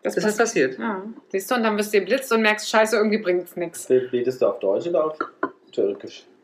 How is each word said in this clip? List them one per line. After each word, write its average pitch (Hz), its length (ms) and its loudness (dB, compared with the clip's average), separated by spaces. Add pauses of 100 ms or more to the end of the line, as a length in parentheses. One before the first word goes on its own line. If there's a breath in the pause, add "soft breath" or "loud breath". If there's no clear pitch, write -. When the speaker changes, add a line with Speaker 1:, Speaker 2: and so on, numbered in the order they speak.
Speaker 1:
Das - 120 -2
Speaker 2:
dass - 80 0
das - 0 -
Speaker 1:
pass- 214 140 0
Speaker 2:
passiert. 220 420 0
Speaker 1:
Ja. 208 240 -6 (260)
Siehst 196 220 -4
du, 254 40 2
und 233 80 0
dann 214 140 0
wirst 208 160 -2
du 208 60 6
geblitzt 208 320 -2
und 226 100 2
merkst, 214 280 0
scheiße, 220 260 4
irgendwie 214 220 2
bringt's 180 400 -2
nix. 170 300 -8
Speaker 3:
Be-, 127 220 4
betest 123 320 -2
du 117 40 4
auf - 140 0
Deutsch 147 280 0
oder 170 180 2
auf 156 120 -6 (560)
Türkisch? - 500 -4 (200)